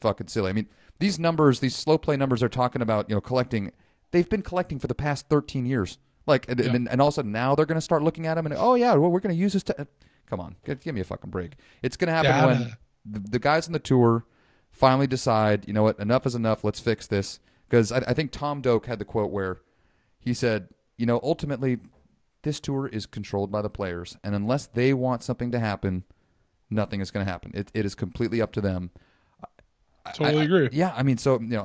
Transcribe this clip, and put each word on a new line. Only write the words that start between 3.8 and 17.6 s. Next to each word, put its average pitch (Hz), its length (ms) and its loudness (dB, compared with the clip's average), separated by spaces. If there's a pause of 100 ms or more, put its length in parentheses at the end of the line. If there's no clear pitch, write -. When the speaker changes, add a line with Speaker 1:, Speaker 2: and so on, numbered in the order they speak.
Speaker 1:
they've 175 180 2
been 208 140 -2
collecting 175 360 -6
for - 100 -6
the 120 60 -2
past 143 340 -4
thirteen 139 380 0
years. 123 320 -2 (280)
Like, 135 240 2
and, 123 100 0
Speaker 2:
Yeah. 120 120 2
Speaker 1:
and, 123 160 0
and 123 120 2
all 143 80 6
of 147 60 0
a - 20 -10
sudden 113 160 -2
now 127 220 0
they're 147 120 2
gonna 160 140 -2
start 160 220 0
looking 160 240 -2
at 160 120 -2
'em 160 80 -2
and, - 100 -6
"Oh, 247 180 4
yeah, 240 200 4
well, 156 160 6
we're 180 100 2
gonna 190 140 -2
use 190 200 2
this 190 100 0
to," - 240 -6 (380)
come 107 120 -6
on, 87 180 -12 (100)
g-, - 80 -4
give 160 200 -8
me 101 60 -4
a 92 40 -4
fucking - 260 -12
break. 90 240 -8 (280)
It's 127 140 -2
gonna 170 160 0
happen 143 340 4
when 123 120 4
Speaker 2:
Data. 120 200 -6 (280)
Speaker 1:
the, 107 120 -10 (120)
the 120 80 0
guys 156 280 0
on 170 60 -10
the 156 60 0
tour 117 480 4 (440)
finally 135 360 4
decide, 110 600 2
"You - 60 -6
know 107 100 2
what, 110 160 2
enough 117 280 0
is 123 80 -2
enough, 113 280 0
let's 107 160 -2
fix - 280 -2
this." - 340 -4 (300)